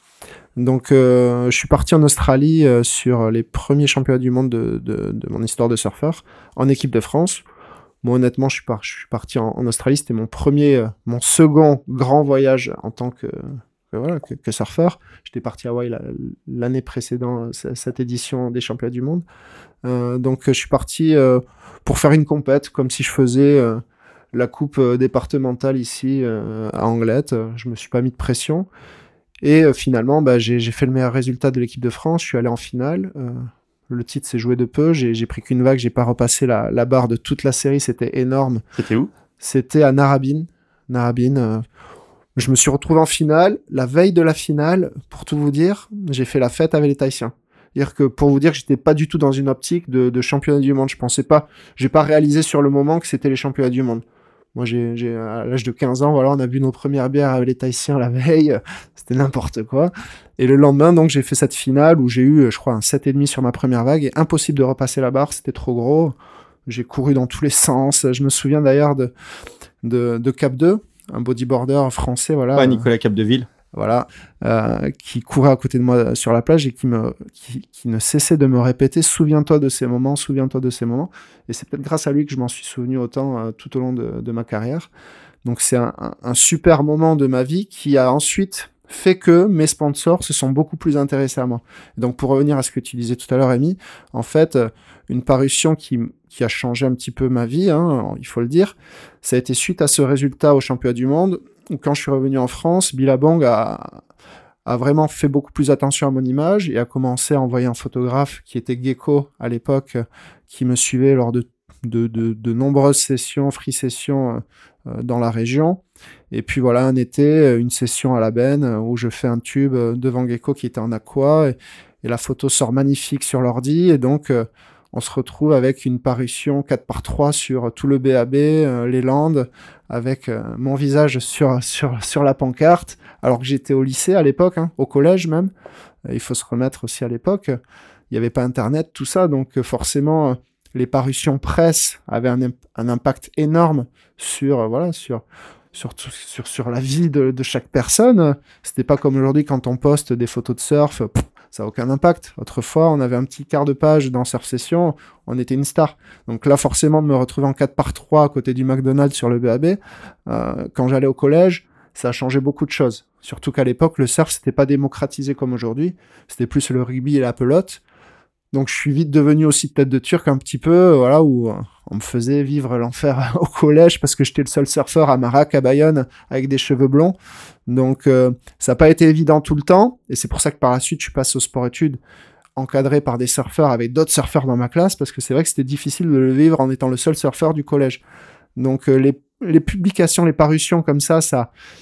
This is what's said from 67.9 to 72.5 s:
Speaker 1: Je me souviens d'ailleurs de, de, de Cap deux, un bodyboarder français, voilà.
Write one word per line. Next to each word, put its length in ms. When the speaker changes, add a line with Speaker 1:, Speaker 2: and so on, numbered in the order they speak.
Speaker 1:
Je 140
me 60
souviens 320
d'ailleurs 340
de, 180
de, 360
de 120
Cap 240
deux, 240
un 80
bodyboarder 720
français, 420
voilà. 220